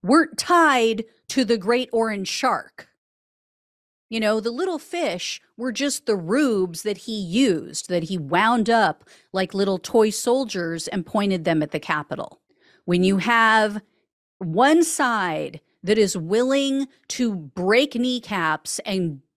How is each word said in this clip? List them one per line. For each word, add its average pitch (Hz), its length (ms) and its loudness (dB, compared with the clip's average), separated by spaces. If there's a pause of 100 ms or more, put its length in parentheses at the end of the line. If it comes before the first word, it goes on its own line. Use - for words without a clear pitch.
weren't 311 360 2
tied 254 680 2 (240)
to 262 160 0
the 226 140 2
great 240 340 0
orange 220 360 -2
shark. - 600 -4 (1200)
You 226 100 -4
know, 220 200 2
the 226 100 -2
little 320 280 -2
fish 247 640 -6 (160)
were 240 160 -4
just 277 320 -4
the 214 120 0
rubes 190 680 0
that 208 160 -4
he 220 200 -10
used, 190 680 -2
that 175 160 -2
he 185 140 -6
wound 202 500 2
up 226 360 2 (280)
like 190 220 -2
little 196 240 0
toy 220 320 2
soldiers 196 760 -4
and 190 180 -6
pointed 196 380 -2
them 160 180 2
at 151 80 -4
the 151 100 -4
Capitol. - 640 -6 (420)
When 175 200 2
you 196 140 4
have 220 640 2 (580)
one 247 440 4
side 185 760 -2 (220)
that 202 140 0
is 202 200 2
willing 262 720 0 (200)
to 233 260 -2
break 185 600 0
kneecaps 226 880 -4
and 175 400 -4 (160)